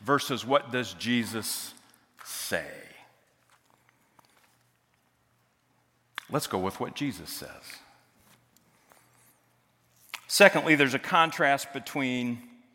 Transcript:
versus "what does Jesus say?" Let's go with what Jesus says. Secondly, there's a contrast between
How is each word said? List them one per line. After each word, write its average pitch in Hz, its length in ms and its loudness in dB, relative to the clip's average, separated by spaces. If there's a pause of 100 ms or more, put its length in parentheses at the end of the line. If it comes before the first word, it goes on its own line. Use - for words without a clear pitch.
versus 131 420 0
"what 131 280 0
does 120 220 -2
Jesus 110 760 -4 (520)
say?" - 420 -6 (3750)
Let's 143 160 -2
go 98 120 -4
with 95 220 -4
what 123 140 -6
Jesus 98 360 -6
says. - 180 -12 (2750)
Secondly, 160 460 8
there's 139 200 4
a 131 40 0
contrast 160 760 2
between 123 720 -2 (320)